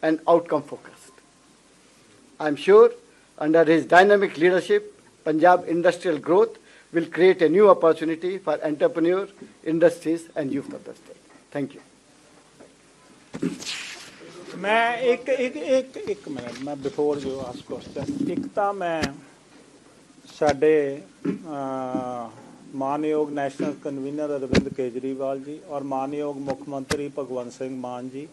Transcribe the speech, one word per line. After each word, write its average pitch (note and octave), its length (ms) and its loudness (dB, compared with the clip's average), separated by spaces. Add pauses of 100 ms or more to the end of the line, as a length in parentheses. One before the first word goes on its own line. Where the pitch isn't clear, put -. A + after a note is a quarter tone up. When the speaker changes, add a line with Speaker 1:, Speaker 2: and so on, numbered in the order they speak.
Speaker 1:
and D#3+ 240 0
outcome-focused. E3+ 840 0 (1300)
I D#3 80 -2
am D3 80 0
sure, A3 360 8 (460)
under D#3+ 260 4
his D3+ 220 4
dynamic G3 520 6
leadership, F3+ 520 2 (360)
Punjab F3 420 4
industrial E3+ 500 0
growth F3 400 2 (360)
will E3 120 0
create F3+ 360 4
a D#3 80 6
new G3 200 6
opportunity E3 680 2
for D#3 260 -4
entrepreneur, E3 640 0 (360)
industries, E3 720 0
and C#3 160 -4
youth C#3 220 -8
of C3 100 -16
the A#2+ 120 -18
state. - 280 -20 (280)
Thank C#3+ 240 -6
you. - 60 -20 (2750)
Speaker 2:
ਮੈਂ A3+ 400 0
ਇੱਕ, B3 320 -2
ਇੱਕ, C4 280 -2
ਇੱਕ, C4 400 -2
ਇੱਕ F#4+ 320 -8
ਮਿੰਟ, A#2+ 340 -10
ਮੈਂ C#3+ 120 -8
before C#3+ 480 -2
you C3+ 180 -6
ask B2 300 -12
question, - 600 -6
ਇੱਕ - 240 -4
ਤਾਂ G3+ 180 0
ਮੈਂ E3+ 300 -4 (1400)
ਸਾਡੇ, D3 600 2 (260)
ਅਹ, C3 1000 -6 (460)
ਮਾਨਯੋਗ D3 580 -2
ਨੈਸ਼ਨਲ C#3 400 -4 (100)
ਕਨਵੀਨਰ D3 540 -6
ਅਰਵਿੰਦ C3+ 320 -2
ਕੇਜਰੀਵਾਲ C3+ 680 -6
ਜੀ D3 200 -14 (100)
ਔਰ C#3+ 140 -8
ਮਾਨਯੋਗ C#3 540 -6
ਮੁੱਖ C3+ 220 -8 (100)
ਮੰਤਰੀ C#3+ 500 -8
ਭਗਵੰਤ B2 340 -8
ਸਿੰਘ C3 260 -10
ਮਾਨ B2 300 -10
ਜੀ C3+ 240 -14